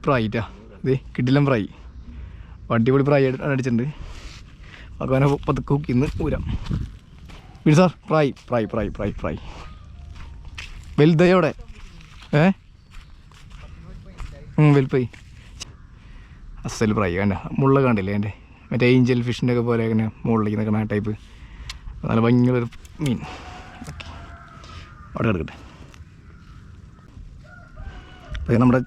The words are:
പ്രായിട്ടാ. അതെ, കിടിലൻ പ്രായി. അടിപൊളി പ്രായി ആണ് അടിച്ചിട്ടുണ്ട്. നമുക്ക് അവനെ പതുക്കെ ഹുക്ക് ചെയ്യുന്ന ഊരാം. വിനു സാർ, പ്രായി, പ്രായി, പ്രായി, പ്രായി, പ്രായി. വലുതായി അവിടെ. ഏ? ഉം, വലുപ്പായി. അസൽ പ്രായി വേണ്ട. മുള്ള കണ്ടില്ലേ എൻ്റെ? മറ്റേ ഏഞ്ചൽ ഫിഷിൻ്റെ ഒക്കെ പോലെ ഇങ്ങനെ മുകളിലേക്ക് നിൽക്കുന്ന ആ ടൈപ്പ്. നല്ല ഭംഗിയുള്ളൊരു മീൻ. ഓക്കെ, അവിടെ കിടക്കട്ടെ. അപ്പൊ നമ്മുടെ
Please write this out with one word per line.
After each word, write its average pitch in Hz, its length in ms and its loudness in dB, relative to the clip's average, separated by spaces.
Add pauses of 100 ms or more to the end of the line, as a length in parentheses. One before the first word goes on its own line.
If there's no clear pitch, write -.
പ്രായിട്ടാ. 117 380 0 (340)
അതെ, 135 180 0 (200)
കിടിലൻ 135 320 4
പ്രായി. 110 200 2 (1080)
അടിപൊളി 131 320 4
പ്രായി 139 200 4
ആണ് 131 260 -2
അടിച്ചിട്ടുണ്ട്. 127 320 0 (1080)
നമുക്ക് 127 180 -2
അവനെ 139 120 4 (200)
പതുക്കെ 139 280 -2
ഹുക്ക് 147 120 -2
ചെയ്യുന്ന 131 200 2 (180)
ഊരാം. 85 180 -2 (1200)
വിനു 151 140 8
സാർ, 180 120 6 (180)
പ്രായി, 156 220 2 (180)
പ്രായി, 117 240 0
പ്രായി, 104 240 -2
പ്രായി, 107 240 -4
പ്രായി. 78 200 -4 (1600)
വലുതായി 165 380 6
അവിടെ. 160 140 4 (880)
ഏ? - 20 6 (2250)
ഉം, 151 180 8
വലുപ്പായി. 135 300 2 (1600)
അസൽ 107 300 0
പ്രായി 90 220 2
വേണ്ട. 101 140 2 (260)
മുള്ള 135 260 6
കണ്ടില്ലേ 101 320 2
എൻ്റെ? 101 140 -4 (380)
മറ്റേ 123 240 2
ഏഞ്ചൽ 123 340 4
ഫിഷിൻ്റെ 123 260 0
ഒക്കെ 120 160 2
പോലെ 117 180 2
ഇങ്ങനെ 110 180 2 (200)
മുകളിലേക്ക് 107 340 2
നിൽക്കുന്ന 107 240 0
ആ 107 80 -6
ടൈപ്പ്. 104 220 -2 (960)
നല്ല 113 160 4
ഭംഗിയുള്ളൊരു 123 420 4 (360)
മീൻ. 117 140 -2 (720)
ഓക്കെ, - 160 -14 (1080)
അവിടെ - 160 -2
കിടക്കട്ടെ. 85 260 -4 (2750)
അപ്പൊ 117 240 2
നമ്മുടെ 127 240 8